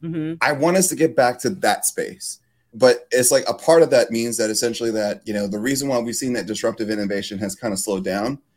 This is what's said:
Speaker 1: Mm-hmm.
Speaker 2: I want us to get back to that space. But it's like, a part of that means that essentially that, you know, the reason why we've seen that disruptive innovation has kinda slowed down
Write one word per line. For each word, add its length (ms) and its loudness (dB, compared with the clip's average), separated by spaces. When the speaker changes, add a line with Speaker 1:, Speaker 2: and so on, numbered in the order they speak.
Speaker 1:
Mm-hmm. 380 -6
Speaker 2:
I 100 2
want 240 2
us 140 2
to 60 -4
get 200 2
back 240 2
to 100 -2
that 360 0
space. 540 -6
But 380 4
it's 200 4
like, 160 4
a 60 0
part 280 6
of 100 6
that 200 4
means 260 -2
that 120 0
essentially 420 -2
that, 340 -2
you 80 -4
know, 140 -2
the 120 -4
reason 280 -2
why 120 0
we've 160 -4
seen 180 -4
that 120 -4
disruptive 440 -4
innovation 500 -4
has 160 -6
kinda 220 -6
slowed 260 -4
down 340 -4